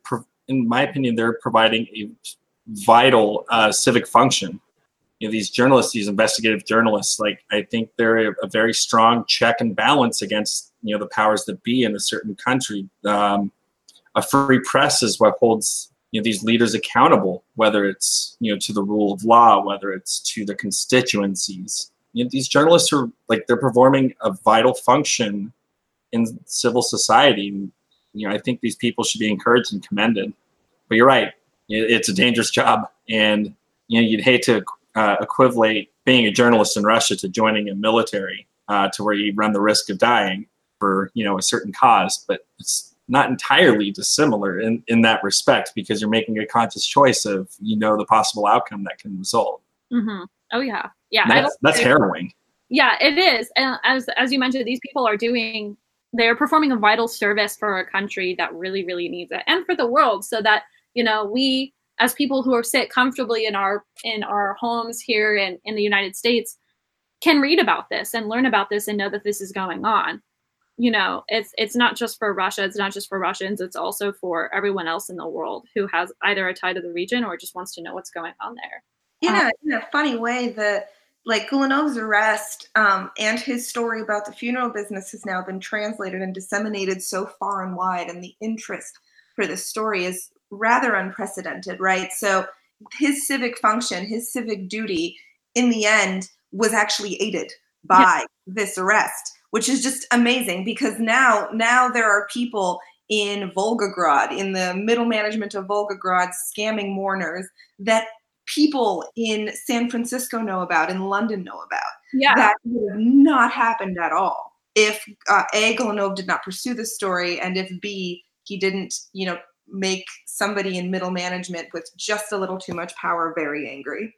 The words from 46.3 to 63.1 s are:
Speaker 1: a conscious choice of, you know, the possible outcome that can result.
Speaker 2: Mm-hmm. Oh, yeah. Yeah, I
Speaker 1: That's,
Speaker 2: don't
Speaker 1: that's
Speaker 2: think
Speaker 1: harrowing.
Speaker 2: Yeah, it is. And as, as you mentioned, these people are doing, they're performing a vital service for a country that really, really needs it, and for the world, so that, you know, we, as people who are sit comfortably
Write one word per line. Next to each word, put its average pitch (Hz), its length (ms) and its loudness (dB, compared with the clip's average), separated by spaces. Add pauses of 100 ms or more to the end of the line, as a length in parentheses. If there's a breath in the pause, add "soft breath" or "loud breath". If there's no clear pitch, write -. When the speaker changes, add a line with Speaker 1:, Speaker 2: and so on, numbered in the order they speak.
Speaker 1:
a 107 80 -2
conscious 113 400 -2
choice 135 400 4
of, 98 240 -4 (100)
you 107 160 -2
know, 107 220 2
the - 80 -4
possible 107 400 2
outcome 107 380 0
that 87 160 -10
can 101 180 -10
result. 98 440 -2 (300)
Speaker 2:
Mm-hmm. 208 340 -4 (260)
Oh, 233 100 -2
yeah. 240 280 -6 (200)
Yeah, 214 160 2
I - 20 2
Speaker 1:
That's, 233 140 4
Speaker 2:
don't 277 220 -2
Speaker 1:
that's 143 140 4
Speaker 2:
think 233 100 2
Speaker 1:
harrowing. 95 460 2 (360)
Speaker 2:
Yeah, 254 320 4
it 294 160 2
is. 269 380 2
And 262 280 0
as, 254 320 0
as 254 160 0
you 277 60 0
mentioned, 254 280 0
these 247 160 -4
people 262 260 -2
are 208 100 2
doing, 220 580 -4 (380)
they're 233 220 4
performing 302 360 2
a 247 60 2
vital 220 300 2
service 208 500 -2
for 202 220 -2
a 185 100 -4
country 196 480 -4
that 175 160 -4
really, 190 320 -6
really 175 240 -6
needs 175 220 -12
it, - 160 -6
and 349 180 0
for 359 100 -2
the 254 120 0
world, 233 360 2
so 226 200 -4
that, 214 200 2 (300)
you 240 100 0
know, 214 220 0
we, 262 480 -2 (260)
as 247 140 2
people 269 280 0
who 254 120 0
are 233 100 2
sit 247 260 -2
comfortably 247 560 -2